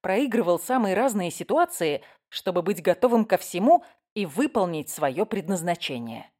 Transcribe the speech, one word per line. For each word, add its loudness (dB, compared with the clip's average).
проигрывал 0
самые 0
разные 0
ситуации, 0
чтобы -4
быть -2
готовым 2
ко 2
всему 2
и -4
выполнить -2
своё 0
предназначение. -4